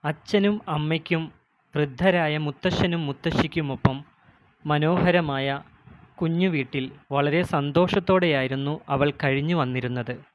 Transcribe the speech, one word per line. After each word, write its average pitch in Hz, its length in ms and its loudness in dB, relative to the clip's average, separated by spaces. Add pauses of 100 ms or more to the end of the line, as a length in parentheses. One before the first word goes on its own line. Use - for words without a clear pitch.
അച്ഛനും 202 640 0
അമ്മയ്ക്കും 160 640 -2 (440)
വൃദ്ധരായ 151 640 0
മുത്തശ്ശനും 170 680 -2
മുത്തശ്ശിക്കുമൊപ്പം 139 960 -2 (640)
മനോഹരമായ 151 960 2 (600)
കുഞ്ഞു 170 260 2
വീട്ടിൽ 135 440 -2 (200)
വളരെ 147 320 2
സന്തോഷത്തോടെയായിരുന്നു 151 1400 0 (100)
അവൾ 143 220 2 (120)
കഴിഞ്ഞു 143 320 0
വന്നിരുന്നത്. 127 680 -4 (120)